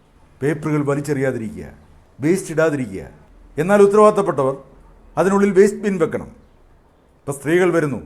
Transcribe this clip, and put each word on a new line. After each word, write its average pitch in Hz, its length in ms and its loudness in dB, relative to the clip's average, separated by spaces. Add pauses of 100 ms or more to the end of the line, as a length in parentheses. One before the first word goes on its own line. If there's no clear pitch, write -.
(420)
പേപ്പറുകൾ 151 480 -2
വലിച്ചെറിയാതിരിക്കുക, 135 760 -6 (580)
വേസ്റ്റ് 165 320 -2
ഇടാതിരിക്കുക. 135 480 -2 (580)
എന്നാൽ 202 240 2
ഉത്തരവാദിത്തപ്പെട്ടവർ 196 720 2 (640)
അതിനുള്ളിൽ 196 400 2
വേസ്റ്റ് 214 260 4
ബിൻ 196 180 -2
വെക്കണം. 120 260 -4 (920)
ഇപ്പം 143 160 -10
സ്ത്രീകൾ 175 400 0
വരുന്നു, 143 280 -2